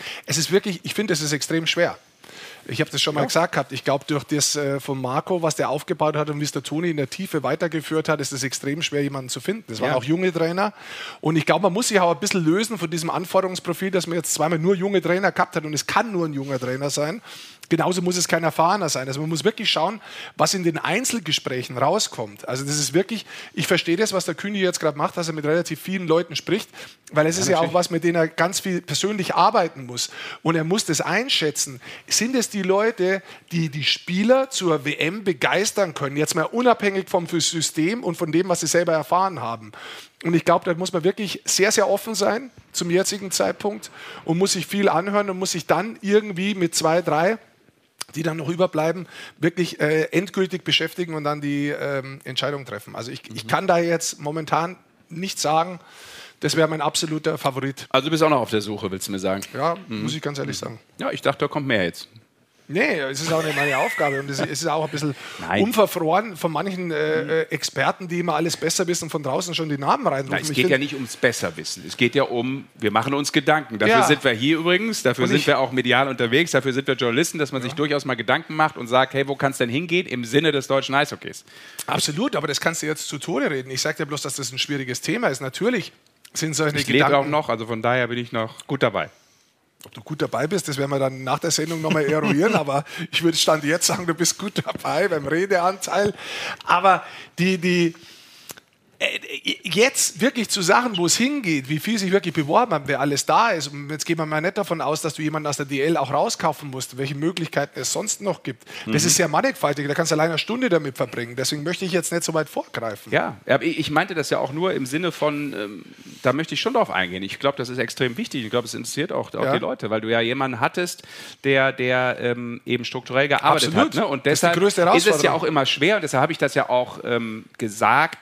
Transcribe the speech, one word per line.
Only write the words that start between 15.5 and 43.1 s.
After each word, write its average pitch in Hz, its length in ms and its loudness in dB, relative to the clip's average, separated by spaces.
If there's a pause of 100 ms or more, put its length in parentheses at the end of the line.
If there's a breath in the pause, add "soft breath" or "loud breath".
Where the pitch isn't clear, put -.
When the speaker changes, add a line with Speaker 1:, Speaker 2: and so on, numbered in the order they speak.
Speaker 1:
hat 156 80 -4
und 151 80 -6
es 139 120 -2
kann 220 280 0
nur 175 120 0
ein 151 80 -4
junger 139 260 -4
Trainer 131 300 -4
sein. 151 320 -4 (480 loud breath)
Genauso 170 320 2
muss 180 160 0
es 175 100 0
kein 170 160 2
erfahrener 170 460 2
sein. 131 180 -2
Also 135 140 -4
man 156 80 -2
muss 156 160 0
wirklich 214 240 0
schauen, 190 300 0 (360 loud breath)
was 151 180 4
in 185 100 -2
den 165 140 0
Einzelgesprächen 147 1000 -2
rauskommt. 127 680 0
Also 131 180 -4
das 147 120 -2
ist 135 160 0
wirklich, 196 320 0 (280 loud breath)
ich - 140 -2
verstehe 170 280 2
das, 214 180 2
was 185 120 0
der 170 100 -2
Kühne 202 220 -6
jetzt 185 220 2
grad 151 180 0
macht, 170 200 -2
dass 170 120 -2
er 160 40 -4
mit 151 120 -4
relativ 160 360 0
vielen 185 260 -4
Leuten 165 280 2
spricht, - 340 -4 (440 loud breath)
weil 151 120 4
es 165 120 0
Speaker 2:
Ja, 190 40 0
Speaker 1:
ist 185 60 0
ja 185 100 4
auch 160 40 4
Speaker 2:
natürlich. 147 120 0
Speaker 1:
was, 175 160 2
mit 165 140 -2
denen 170 120 2
er 165 120 4
ganz 170 320 0
viel 180 220 -2
persönlich 190 540 -2
arbeiten 175 500 4
muss. 120 240 -6 (340 loud breath)
Und 165 120 4
er 156 100 2
muss 190 200 2
das 156 160 2
einschätzen. 151 800 0 (280 loud breath)
Sind 240 280 0
es 233 140 2
die 202 140 -2
Leute, 190 600 2 (280 loud breath)
die 165 180 2
die 135 160 -4
Spieler 240 640 2
zur 156 340 0
W 147 120 -2
M 185 280 -2
begeistern 175 720 2
können? 143 240 -4
Jetzt 156 180 0
mal 160 80 2
unabhängig 208 640 2
vom 175 180 0
System 170 760 0
und 175 120 -2
von 160 180 -4
dem, 185 160 2
was 170 100 2
sie 165 80 -4
selber 170 260 2
erfahren 170 480 2
haben. 113 300 -8 (520 loud breath)
Und 170 120 2
ich 156 100 4
glaub, 170 200 4
da 180 100 2
muss 180 180 -4
man 165 120 0
wirklich 196 400 -2
sehr, 196 260 4
sehr - 180 4
offen 214 240 0
sein 214 380 0 (220)
zum 175 180 -2
jetzigen 190 400 0